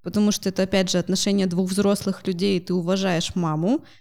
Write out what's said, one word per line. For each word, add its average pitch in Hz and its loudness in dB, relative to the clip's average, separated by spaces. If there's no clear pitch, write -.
потому 208 2
что 196 -2
это, 190 2
опять 190 2
же, 180 2
отношение 190 0
двух 180 0
взрослых 202 0
людей, 185 0
ты 175 -4
уважаешь 180 0
маму 170 0